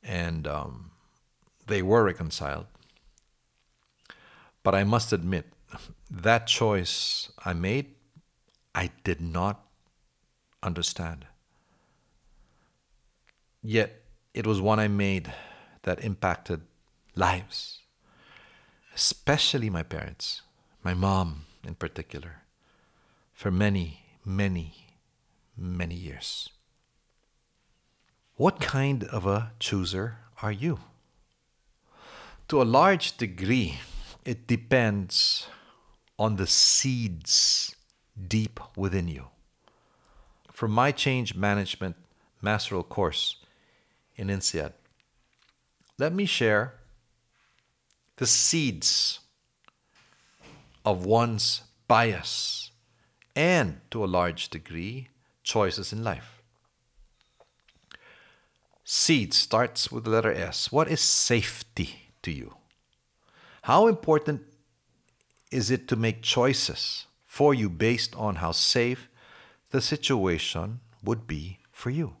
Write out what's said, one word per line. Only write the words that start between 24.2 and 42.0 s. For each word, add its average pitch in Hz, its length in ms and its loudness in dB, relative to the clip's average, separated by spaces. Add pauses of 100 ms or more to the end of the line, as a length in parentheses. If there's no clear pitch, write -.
many, 95 640 -4 (680)
many 87 400 -6
years. 76 520 -12 (1900)
What 147 240 2
kind 135 420 0
of 98 240 -4
a 107 320 0
chooser 98 600 -4 (240)
are 107 100 -2
you? 123 260 -4 (1700)
To 143 160 4
a - 20 8 (140)
large 180 380 4
degree, 92 600 0 (460)
it 120 220 -8
depends 113 1040 2 (720)
on 107 160 2
the 95 100 0
seeds - 1300 2 (540)
deep 110 320 -2 (160)
within 95 320 0
you. 67 180 -10 (1300)
From 113 180 -4
my 123 220 4
change 127 420 -2
management 95 600 -2 (440)